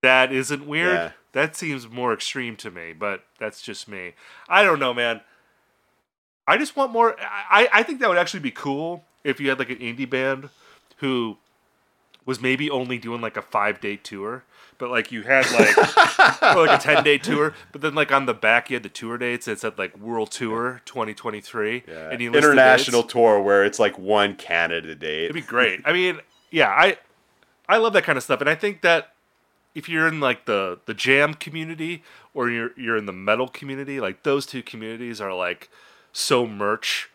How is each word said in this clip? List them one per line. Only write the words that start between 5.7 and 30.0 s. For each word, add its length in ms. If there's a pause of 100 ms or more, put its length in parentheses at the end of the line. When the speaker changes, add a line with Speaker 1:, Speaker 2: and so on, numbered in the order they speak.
Speaker 1:
I 100
just 180
want 160
more. 280
I, 520
I 120
think 160
that 100
would 80
actually 220
be 100
cool 540 (200)
if 160
you 100
had, 100
like, 100
an 80
indie 320
band 400 (480)
who 400 (880)
was 160
maybe 280
only 280
doing, 240
like, 160
a 60
five-day 540
tour, 460 (360)
but, 100
like, 220
you 100
had, 300
like, 260
Speaker 2:
<laughs> 800
Speaker 1:
or, 80
like, 140
a 40
ten-day 360
tour, 340 (180)
but 100
then, 120
like, 180
on 140
the 80
back 380
you 40
had 80
the 60
tour 300
dates 280
and 80
it 40
said, 180
like, 200
World 340
Tour 540
twenty 280
twenty-three, 720
Speaker 2:
Yeah. 220
Speaker 1:
and 120
you 100
list 120
the 100
Speaker 2:
International 500
Speaker 1:
dates. 100
Speaker 2:
tour 260
where 240
it's, 140
like, 220
one 360
Canada 600
date. 300
Speaker 1:
It'd 100
be 60
great. 440
I 80
mean, 280 (280)
yeah, 200
I, 280 (680)
I 100
love 160
that 100
kind 140
of 60
stuff, 180
and 80
I 60
think 260
that 320 (600)
if 120
you're 200